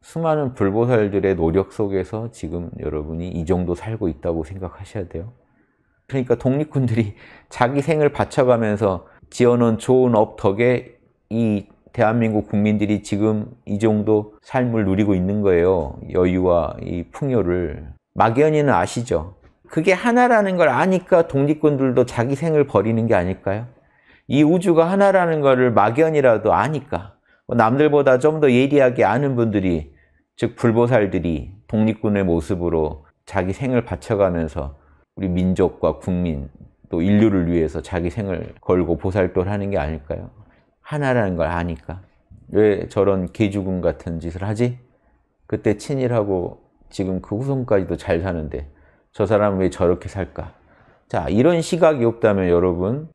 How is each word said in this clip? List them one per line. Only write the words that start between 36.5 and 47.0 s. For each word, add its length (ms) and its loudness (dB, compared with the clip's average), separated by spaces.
또 120 -2
인류를 500 2
위해서 300 -2
자기 280 -4
생을 520 -8
걸고 360 0
보살도를 540 -2
하는 180 -4
게 80 -2
아닐까요? 520 -6
하나라는 540 -2
걸 120 -2
아니까. 540 -6
왜 400 2
저런 440 0
개죽음 500 -2
같은 380 -4
짓을 240 -10
하지? 360 -4
그때 320 -2
친일하고 840 -4
지금 320 -4